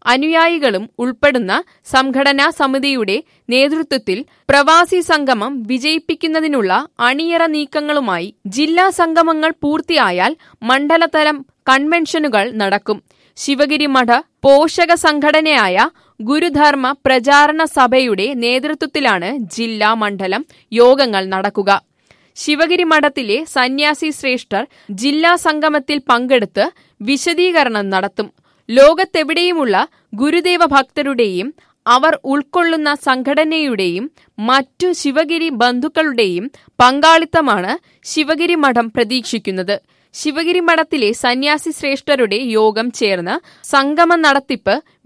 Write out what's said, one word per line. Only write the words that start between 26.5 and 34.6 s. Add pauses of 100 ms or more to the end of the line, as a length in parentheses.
വിശദീകരണം
നടത്തും. (420)
ലോകത്തെവിടെയുമുള്ള (380)
ഗുരുദേവ
ഭക്തരുടെയും (380)
അവർ (120)
ഉൾക്കൊള്ളുന്ന (120)
സംഘടനയുടെയും (320)
മറ്റു